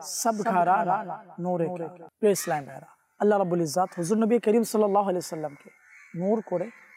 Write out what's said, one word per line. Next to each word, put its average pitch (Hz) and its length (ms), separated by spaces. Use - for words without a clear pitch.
সব - 320
ঘরানা 185 800
নূরে 175 240
কা।" 165 240
প্রিয় 208 140
ইসলাম 156 320
ভাইরা, 135 220
আল্লাহ 208 200
রাব্বুল 175 220
ইজ্জাত 170 280
হুজুর 180 200
নবী 226 200
করিম 220 240
সাল্লাল্লাহু 208 420
আলাইহি 180 180
সাল্লামকে 151 480
নূর 202 300
করে 185 240